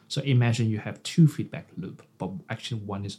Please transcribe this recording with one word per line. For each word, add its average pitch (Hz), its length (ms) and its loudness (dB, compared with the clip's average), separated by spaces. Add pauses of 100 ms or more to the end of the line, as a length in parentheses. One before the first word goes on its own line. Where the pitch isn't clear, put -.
So - 160 -4
imagine 120 480 4
you 107 80 -2
have 104 240 -10
two - 240 6
feedback - 500 -2
loop, - 260 -12 (160)
but 95 120 -6 (180)
actually 107 340 -6
one 101 220 -6
is 98 140 -10